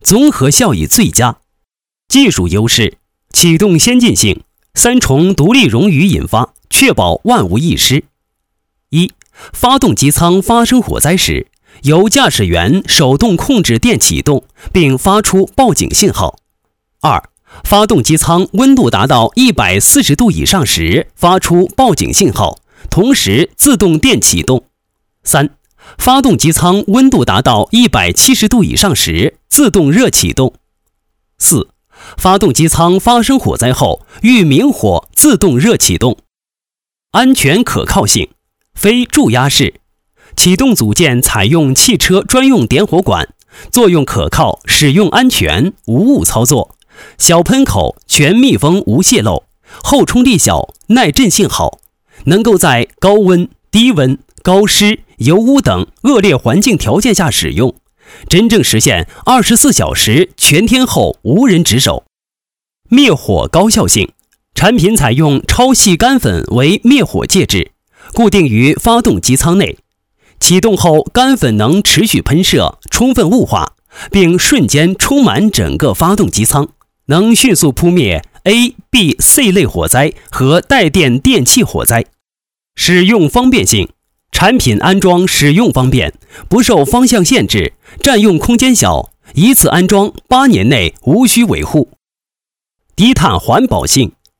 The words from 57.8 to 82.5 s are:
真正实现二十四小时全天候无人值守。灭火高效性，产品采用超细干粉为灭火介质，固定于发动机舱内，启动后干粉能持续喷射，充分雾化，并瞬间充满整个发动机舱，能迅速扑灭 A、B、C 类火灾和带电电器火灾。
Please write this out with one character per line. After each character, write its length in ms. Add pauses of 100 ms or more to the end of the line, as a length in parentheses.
真 180
正 160
实 160
现 280 (180)
二 160
十 160
四 160
小 200
时 440
全 280
天 200
候 380
无 240
人 160
值 160
守。 240 (840)
灭 240
火 340
高 220
效 180
性， 240 (420)
产 240
品 180
采 160
用 340
超 280
细 240
干 200
粉 340
为 320
灭 200
火 220
介 200
质， 260 (420)
固 160
定 160
于 300
发 260
动 180
机 160
舱 220
内， 220 (600)
启 220
动 160
后 340
干 240
粉 220
能 260
持 240
续 140
喷 200
射， 380 (100)
充 240
分 160
雾 160
化， 280 (360)
并 300
瞬 260
间 300
充 260
满 300
整 260
个 160
发 220
动 140
机 160
舱， 240 (380)
能 280
迅 200
速 160
扑 180
灭 340 (200)
A、 320 (160)
B、 280
C 320
类 140
火 220
灾 260 (160)
和 320
带 280
电 300
电 240
器 200
火 200
灾。 220 (680)